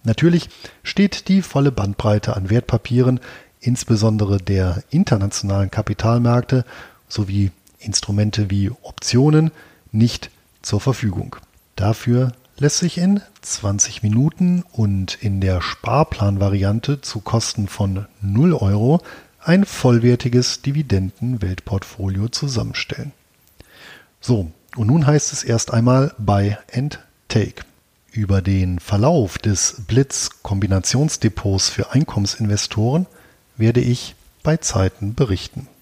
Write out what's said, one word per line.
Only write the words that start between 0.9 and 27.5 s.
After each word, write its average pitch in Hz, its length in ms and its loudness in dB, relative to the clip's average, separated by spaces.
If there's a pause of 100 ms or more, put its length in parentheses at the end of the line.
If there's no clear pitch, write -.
die 190 120 4
volle 143 300 0
Bandbreite 104 640 0
an 95 140 -4
Wertpapieren, 123 680 2 (420)
insbesondere 107 760 2
der 92 520 0
internationalen 98 840 0
Kapitalmärkte 120 960 0 (420)
sowie 98 440 -2 (280)
Instrumente 104 720 -2
wie 98 180 0
Optionen, 151 840 2 (400)
nicht 113 380 0 (320)
zur - 200 -4
Verfügung. 104 540 -4 (400)
Dafür 120 580 0 (240)
lässt 147 200 0
sich 175 200 -2
in 196 240 2 (200)
zwanzig - 600 -4
Minuten 160 680 2
und 98 440 -2
in 98 260 -2
der 92 200 0
Sparplanvariante 101 1400 0
zu - 200 -10
Kosten - 460 -2
von 98 380 -4 (160)
null 110 320 2
Euro 117 480 2 (380)
ein 190 260 4
vollwertiges 123 1000 2
Dividenden-Weltportfolio 101 1700 -4
zusammenstellen. 120 840 -6 (1120)
So, 98 300 0 (240)
und 110 120 0
nun 147 180 4
heißt 147 280 2
es - 100 -10
erst - 280 -2
einmal 127 460 2
Buy 101 400 0 (160)
and 139 260 -4 (280)
Take. 98 360 -2 (480)